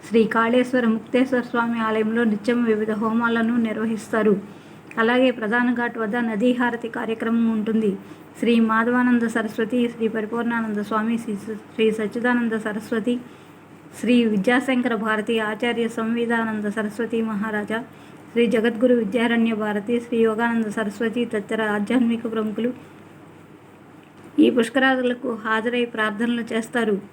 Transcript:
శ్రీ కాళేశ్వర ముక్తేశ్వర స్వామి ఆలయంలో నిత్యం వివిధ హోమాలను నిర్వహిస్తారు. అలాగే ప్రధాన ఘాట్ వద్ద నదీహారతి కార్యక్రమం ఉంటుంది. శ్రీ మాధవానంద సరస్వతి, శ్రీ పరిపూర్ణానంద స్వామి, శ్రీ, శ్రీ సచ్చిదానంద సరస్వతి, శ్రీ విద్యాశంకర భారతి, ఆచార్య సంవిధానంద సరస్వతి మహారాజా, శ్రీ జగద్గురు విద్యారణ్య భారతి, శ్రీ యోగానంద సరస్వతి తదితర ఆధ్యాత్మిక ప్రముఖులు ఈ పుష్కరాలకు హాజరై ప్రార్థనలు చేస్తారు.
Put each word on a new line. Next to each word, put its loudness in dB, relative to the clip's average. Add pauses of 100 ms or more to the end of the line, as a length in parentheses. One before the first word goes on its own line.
శ్రీ 6
కాళేశ్వర 2
ముక్తేశ్వర 0
స్వామి -2
ఆలయంలో 0
నిత్యం 0
వివిధ 0
హోమాలను 0
నిర్వహిస్తారు. 0 (580)
అలాగే 4
ప్రధాన 0
ఘాట్ -4
వద్ద -2
నదీహారతి 0
కార్యక్రమం -2
ఉంటుంది. 0 (400)
శ్రీ 4
మాధవానంద 2
సరస్వతి, -2
శ్రీ -2
పరిపూర్ణానంద -4
స్వామి, -2
శ్రీ, -6
శ్రీ -2
సచ్చిదానంద 0
సరస్వతి, -2 (800)
శ్రీ 4
విద్యాశంకర 2
భారతి, -2
ఆచార్య -2
సంవిధానంద -2
సరస్వతి -2
మహారాజా, -4 (480)
శ్రీ 4
జగద్గురు 4
విద్యారణ్య 2
భారతి, -2
శ్రీ -4
యోగానంద 2
సరస్వతి -2
తదితర -4
ఆధ్యాత్మిక 0
ప్రముఖులు -2 (1700)
ఈ 8
పుష్కరాలకు 0
హాజరై -2
ప్రార్థనలు -2
చేస్తారు. -2 (120)